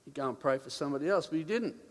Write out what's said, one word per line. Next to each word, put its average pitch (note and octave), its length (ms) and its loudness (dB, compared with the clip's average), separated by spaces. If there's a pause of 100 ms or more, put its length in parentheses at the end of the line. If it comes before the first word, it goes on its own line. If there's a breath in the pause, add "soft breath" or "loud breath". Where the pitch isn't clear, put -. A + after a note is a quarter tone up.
he'd C#3 120 -16
go C3+ 140 0
and A#2+ 100 -4
pray C3+ 180 4
for C3 140 -8
somebody C#3+ 360 -2
else, F#3+ 200 2
but D#3 100 -2
he D#3+ 60 -2
didn't. G#3+ 320 0 (160)